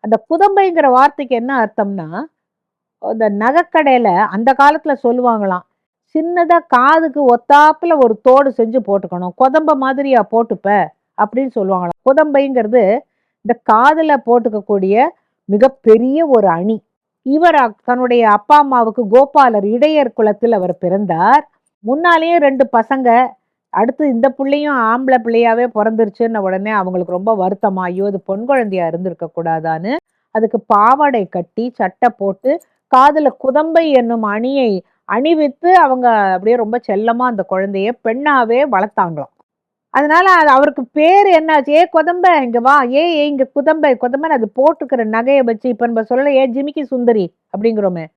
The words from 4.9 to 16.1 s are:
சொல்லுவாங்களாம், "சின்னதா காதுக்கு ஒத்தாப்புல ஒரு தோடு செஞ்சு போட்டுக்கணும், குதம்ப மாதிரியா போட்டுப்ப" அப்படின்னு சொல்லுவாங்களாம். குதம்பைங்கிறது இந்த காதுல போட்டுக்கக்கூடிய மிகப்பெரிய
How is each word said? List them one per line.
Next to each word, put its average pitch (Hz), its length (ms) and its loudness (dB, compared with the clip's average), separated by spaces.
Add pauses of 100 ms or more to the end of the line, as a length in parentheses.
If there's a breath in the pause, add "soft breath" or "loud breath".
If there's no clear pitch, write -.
சொல்லுவாங்களாம், 226 640 -2 (500)
"சின்னதா 339 520 0
காதுக்கு 285 580 2
ஒத்தாப்புல 302 760 4
ஒரு 220 200 0
தோடு 269 340 4
செஞ்சு 226 220 -2
போட்டுக்கணும், 185 580 -6
குதம்ப 302 380 2
மாதிரியா 262 560 0
போட்டுப்ப" 208 560 -2 (300)
அப்படின்னு 233 380 -2
சொல்லுவாங்களாம். 185 460 -4
குதம்பைங்கிறது 269 840 0 (600)
இந்த 226 100 -2 (180)
காதுல 294 520 2
போட்டுக்கக்கூடிய 214 840 0 (380)
மிகப்பெரிய 247 800 2